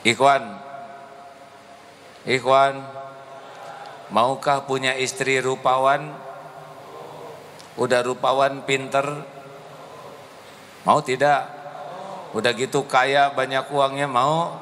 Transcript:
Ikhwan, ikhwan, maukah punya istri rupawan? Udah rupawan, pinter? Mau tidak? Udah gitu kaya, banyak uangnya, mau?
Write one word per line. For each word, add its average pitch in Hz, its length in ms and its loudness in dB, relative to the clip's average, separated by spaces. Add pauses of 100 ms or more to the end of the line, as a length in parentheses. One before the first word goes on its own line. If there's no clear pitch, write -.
Ikhwan, 127 400 4 (1800)
ikhwan, 135 560 4 (1300)
maukah 135 560 2
punya 131 320 0
istri 131 400 0
rupawan? 131 760 2 (1600)
Udah 123 280 4
rupawan, 135 600 2
pinter? 139 580 0 (1600)
Mau 131 160 6
tidak? 135 540 2 (800)
Udah 113 180 2
gitu 131 320 0
kaya, 139 460 4
banyak 131 400 -2
uangnya, 139 400 2
mau? 156 520 2